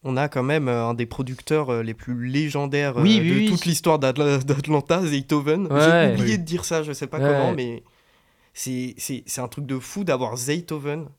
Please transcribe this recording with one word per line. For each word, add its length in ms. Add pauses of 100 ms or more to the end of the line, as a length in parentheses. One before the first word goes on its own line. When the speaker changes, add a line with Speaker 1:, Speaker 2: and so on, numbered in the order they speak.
Speaker 1:
on 120
a 120
quand 140
même, 260
euh, 200
un 60
des 120
producteurs, 640
euh, 120
les 120
plus 320
légendaires, 720
euh, 40
Speaker 2:
Oui, 200
oui, 80
Speaker 1:
de 60
Speaker 2:
oui. 120
Speaker 1:
toute 160
l'histoire 340
d'Atla-, 460
d'Atlanta, 640
Zaytoven. 680
Speaker 2:
Ouais. 80 (280)
Speaker 1:
J'ai 60
oublié 200
Speaker 3:
Oui. 40
Speaker 1:
de 60
dire 200
ça, 180
je 100
sais 140
pas 140
Speaker 2:
Ouais. 80
Speaker 1:
comment, 260
mais 300 (720)
c'est, 440
c'est, 280
c'est 140
un 80
truc 180
de 120
fou 260
d'avoir 320
Zaytoven 720 (120)